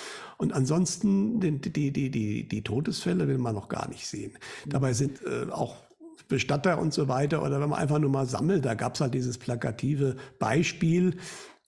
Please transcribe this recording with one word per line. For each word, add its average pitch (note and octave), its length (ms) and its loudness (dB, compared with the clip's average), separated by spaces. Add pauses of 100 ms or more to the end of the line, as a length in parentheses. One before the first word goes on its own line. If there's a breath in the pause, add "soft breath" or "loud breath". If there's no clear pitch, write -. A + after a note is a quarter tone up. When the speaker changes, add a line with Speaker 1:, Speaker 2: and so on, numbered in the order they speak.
(360 loud breath)
Speaker 1:
Und - 160 0
ansonsten, G3 880 2
den, D#3 200 2
die, D3 320 -2
die, C3+ 180 0
die, A2 380 -2
die G#2+ 140 -4
Todesfälle E3+ 680 0
will C3+ 100 2
man A#2+ 160 0
noch G2+ 140 -8
gar - 200 -4
nicht - 180 -12
sehen. - 260 -10 (320 loud breath)
Speaker 2:
Mhm. D3 60 -8
Speaker 1:
Dabei C3+ 220 2
sind, C3+ 320 0
äh, B2+ 260 -4
auch - 260 -4 (520)
Bestatter D3 500 2
und D#3 140 0
so C#3+ 160 2
weiter, C#3+ 340 2
oder C#3 200 0
wenn D3 80 0
man - 80 0
einfach D3+ 200 2
nur D3 120 4
mal C3+ 160 2
sammelt, D3+ 400 2
da A#2 80 2
gab's - 260 -4
halt C3 140 2
dieses B2+ 240 -2
plakative C3 800 0 (220 loud breath)
Beispiel, E3+ 800 2 (520 loud breath)